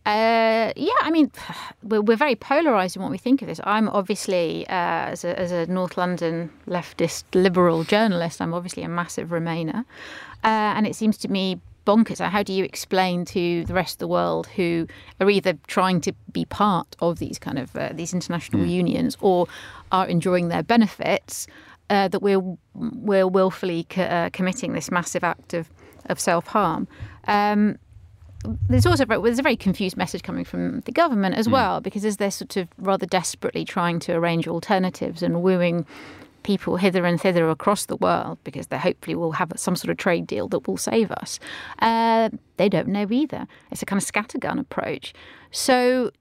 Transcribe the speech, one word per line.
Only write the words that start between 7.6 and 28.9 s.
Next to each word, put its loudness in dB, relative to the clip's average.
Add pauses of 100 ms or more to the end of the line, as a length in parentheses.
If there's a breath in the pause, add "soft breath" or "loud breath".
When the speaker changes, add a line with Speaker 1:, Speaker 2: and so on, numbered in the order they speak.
Speaker 1:
journalist, 0
I'm -4
obviously -8
a -8
massive -6
Remainer. -4 (640 loud breath)
Uh, 2
and 2
it -2
seems 0
to -10
me -2 (280)
bonkers. 4
How 0
do -6
you 0
explain -2
to -2
the -8
rest -2
of -20
the -6
world 0
who -2 (320 loud breath)
are 4
either 4 (120)
trying 2
to -4 (180)
be -2
part 0
of 0
these -8
kind -8
of, -10
uh, -6
these -8
international -2
Speaker 2:
Mm. 0
Speaker 1:
unions 0
or 4 (440 loud breath)
are 2
enjoying 0
their 0
benefits, 0 (420 loud breath)
uh, 4
that -2
we're, 2 (320)
we're 0
willfully 2
co-, -2
uh, 0
committing -4
this -4
massive -2
act -4
of, -4 (420 loud breath)
of -2
self-harm? 0 (400 loud breath)
Um, 2 (920)
there's 6
also 6